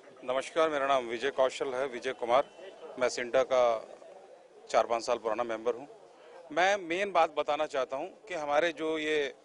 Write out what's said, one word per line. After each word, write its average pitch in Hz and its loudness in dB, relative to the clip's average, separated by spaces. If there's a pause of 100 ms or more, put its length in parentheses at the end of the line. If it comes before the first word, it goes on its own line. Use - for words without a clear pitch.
(240)
नमस्कार, 135 2
मेरा 139 0
नाम 131 2
विजय 120 -2
कौशल 131 0
है, 131 -2
विजय 123 -6
कुमार, 123 2 (480)
मैं 123 2
सिंटा 123 0
का 127 2 (1080)
चार 113 4
पाँच 113 0
साल 120 0
पुराना 110 -2
मेंबर 113 -2
हूँ। - -14 (640)
मैं 185 2
मेन 190 -4
बात 170 4
बताना 147 -2
चाहता 135 -4
हूँ 165 -10
कि 185 -8
हमारे 151 0
जो 160 -4
ये 151 -2 (100)